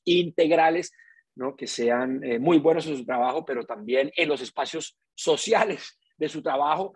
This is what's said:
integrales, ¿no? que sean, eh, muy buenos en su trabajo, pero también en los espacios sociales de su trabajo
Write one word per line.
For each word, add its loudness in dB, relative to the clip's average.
integrales, 2
¿no? -6
que -12
sean, 0
eh, -2
muy 4
buenos 2
en -4
su -10
trabajo, -2
pero -6
también -2
en 0
los -2
espacios -8
sociales 0
de -2
su -8
trabajo 0